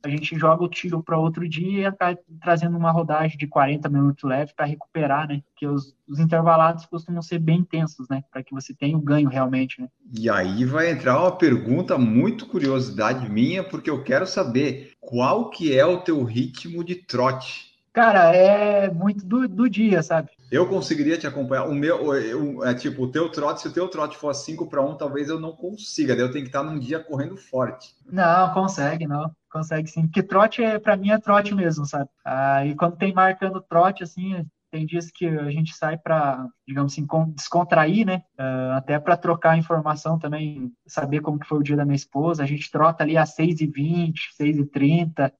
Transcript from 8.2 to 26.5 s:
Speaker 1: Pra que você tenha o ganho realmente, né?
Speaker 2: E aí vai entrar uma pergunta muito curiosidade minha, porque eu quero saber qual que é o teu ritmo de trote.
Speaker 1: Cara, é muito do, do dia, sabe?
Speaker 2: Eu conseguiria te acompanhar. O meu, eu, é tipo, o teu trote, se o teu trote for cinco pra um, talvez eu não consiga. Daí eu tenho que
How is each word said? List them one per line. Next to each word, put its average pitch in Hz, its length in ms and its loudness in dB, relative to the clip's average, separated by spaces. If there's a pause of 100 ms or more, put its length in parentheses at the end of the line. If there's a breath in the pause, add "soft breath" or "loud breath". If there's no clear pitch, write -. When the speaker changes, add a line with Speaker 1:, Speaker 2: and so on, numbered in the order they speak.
Speaker 1:
Pra 131 140 -12
que - 100 -16
você 135 220 -12
tenha 156 240 0
o - 20 2
ganho 143 280 2
realmente, 131 520 -2
né? 127 60 -10 (260)
Speaker 2:
E 113 160 -2
aí 98 360 0
vai 160 260 0
entrar 131 300 2
uma 180 100 4
pergunta 135 640 2
muito 131 500 2
curiosidade 123 840 -2
minha, 147 320 2
porque 170 260 -8
eu 135 140 -4
quero 147 240 0
saber 123 640 -2 (100)
qual 143 500 0
que 143 280 0
é 147 80 6
o 175 140 2
teu 151 240 0
ritmo 127 580 -6
de 175 140 -8
trote. 127 720 -4 (220)
Speaker 1:
Cara, 190 420 6
é 202 560 6
muito 185 340 -2
do, 240 220 0
do 208 220 0
dia, 190 340 2
sabe? 160 280 -2 (200)
Speaker 2:
Eu 165 160 2
conseguiria 160 500 0
te 160 100 -6
acompanhar. 131 380 -2
O 151 100 -4
meu, 147 400 0
eu, 131 500 -4
é 123 100 0
tipo, 127 300 -4
o 127 60 -6
teu 165 200 -2
trote, 151 300 -4
se 165 80 -8
o 131 40 -8
teu 175 140 -2
trote 156 300 -8
for 143 180 -4
cinco 156 320 -10
pra 139 160 -2
um, 156 140 -2
talvez 143 320 -6
eu 160 100 -4
não 160 140 -10
consiga. 160 640 -4
Daí 123 80 0
eu 127 80 -4
tenho 143 120 -8
que 127 60 -14